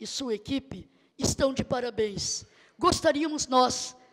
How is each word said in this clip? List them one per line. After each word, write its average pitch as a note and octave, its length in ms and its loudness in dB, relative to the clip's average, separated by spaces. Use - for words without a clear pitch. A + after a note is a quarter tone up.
e A3 60 -10
sua B3 280 -4
equipe G#3 560 -6
estão C#4 340 2
de A#3+ 100 -4
parabéns. A3 840 -4
Gostaríamos D4+ 680 2
nós B3+ 480 2